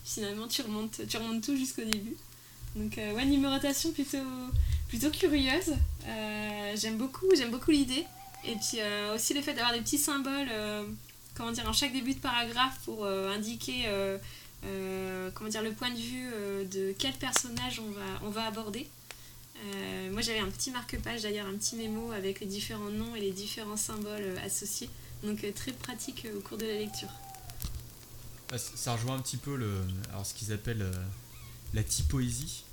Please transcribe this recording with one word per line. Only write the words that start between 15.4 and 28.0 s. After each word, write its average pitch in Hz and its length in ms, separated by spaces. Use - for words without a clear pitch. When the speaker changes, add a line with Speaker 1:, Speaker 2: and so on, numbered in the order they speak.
Speaker 1:
dire, 220 140
le 220 100
point 247 180
de 240 80
vue, 254 340
euh, 202 320
de 190 320
quel 269 160
personnage 247 680
on 220 120
va, 196 320
on 208 60
va 220 160
aborder. 220 420
Euh, 190 480
moi 214 80
j'avais 226 180
un 196 100
petit 254 220
marque-page 233 520
d'ailleurs, 208 240
un 196 100
petit 214 180
mémo 226 380
avec 196 260
les 214 60
différents 208 460
noms 220 220
et 220 60
les 196 120
différents 208 440
symboles, 208 460
euh, 185 240
associés. 208 440
Donc, 208 200
euh, 208 100
très 254 200
pratique, - 520
euh, 214 120
au 202 40
cours 214 160
de 214 80
la 220 120
lecture. 208 320